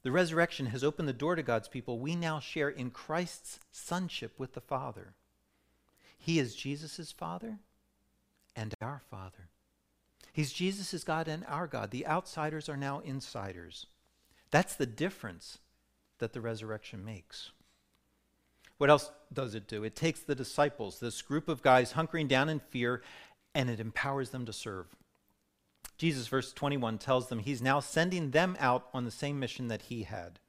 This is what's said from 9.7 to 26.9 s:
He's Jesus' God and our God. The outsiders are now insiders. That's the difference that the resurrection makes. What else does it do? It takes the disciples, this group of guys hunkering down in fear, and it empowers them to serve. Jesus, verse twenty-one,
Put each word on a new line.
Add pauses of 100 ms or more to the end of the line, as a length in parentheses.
He's
Jesus'
God
and
our
God.
The
outsiders
are
now
insiders. (640)
That's
the
difference (600)
that
the
resurrection
makes. (1300)
What
else (220)
does
it
do?
It
takes
the
disciples,
this
group
of
guys
hunkering
down
in
fear, (540)
and
it
empowers
them
to
serve. (1000)
Jesus,
verse
twenty-one,